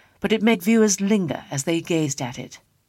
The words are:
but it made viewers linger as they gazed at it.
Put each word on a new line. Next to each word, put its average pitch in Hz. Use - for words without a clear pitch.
but 208
it 220
made 220
viewers 214
linger 196
as 139
they 165
gazed 160
at 123
it. -